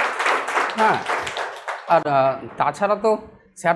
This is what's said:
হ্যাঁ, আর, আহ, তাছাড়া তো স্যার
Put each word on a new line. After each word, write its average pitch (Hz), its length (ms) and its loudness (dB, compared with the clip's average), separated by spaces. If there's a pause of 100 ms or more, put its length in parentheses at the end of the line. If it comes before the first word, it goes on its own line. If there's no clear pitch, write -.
(760)
হ্যাঁ, 208 220 4 (880)
আর, 156 200 4
আহ, 131 380 2 (100)
তাছাড়া 196 400 0
তো 214 220 2 (380)
স্যার 170 200 2